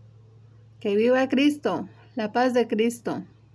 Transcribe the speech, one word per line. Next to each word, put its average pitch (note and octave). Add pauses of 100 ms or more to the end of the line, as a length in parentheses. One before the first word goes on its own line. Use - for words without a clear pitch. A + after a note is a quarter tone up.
(800)
¡Que G3+
viva B3
Cristo! C4 (260)
¡La G#3+
paz B3
de A#3+
Cristo! G#3+ (300)